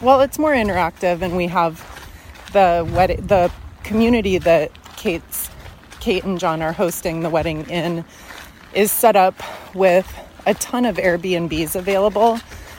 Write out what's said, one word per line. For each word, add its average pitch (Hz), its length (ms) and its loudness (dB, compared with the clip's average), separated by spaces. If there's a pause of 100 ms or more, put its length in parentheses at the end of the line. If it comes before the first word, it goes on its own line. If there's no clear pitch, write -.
Well, 262 200 6
it's 277 180 -2
more 302 140 2
interactive, 180 680 0
and 180 160 -4
we 175 100 -2
have 165 380 -2 (680)
the 170 400 4
wed-, 180 360 0
the 180 240 4 (320)
community 214 560 2
that 156 320 2 (260)
Kate's, - 520 -6 (500)
Kate - 240 -2
and 190 160 -4
John 160 240 -2
are 160 100 -2
hosting 170 480 -4
the 165 80 -2
wedding 156 400 -2
in 165 340 -4 (680)
is 202 180 2
set 220 240 4
up 185 200 4 (400)
with 185 360 2 (360)
a 202 80 2
ton 247 300 -4
of 202 120 -2
Airbnbs 170 800 -2
available. 202 640 0 (400)